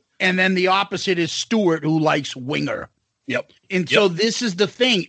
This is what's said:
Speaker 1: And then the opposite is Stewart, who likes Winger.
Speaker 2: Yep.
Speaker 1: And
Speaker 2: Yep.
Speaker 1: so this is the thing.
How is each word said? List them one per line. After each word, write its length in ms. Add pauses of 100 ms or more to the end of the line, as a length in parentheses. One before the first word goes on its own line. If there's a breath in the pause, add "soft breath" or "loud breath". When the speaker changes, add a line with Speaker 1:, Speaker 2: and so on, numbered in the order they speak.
(200)
Speaker 1:
And 200
then 160
the 120
opposite 520
is 120
Stewart, 520
who 160
likes 360
Winger. 540 (380)
Speaker 2:
Yep. 240 (180)
Speaker 1:
And 220
Speaker 2:
Yep. 60
Speaker 1:
so 100
this 340
is 140
the 120
thing. 420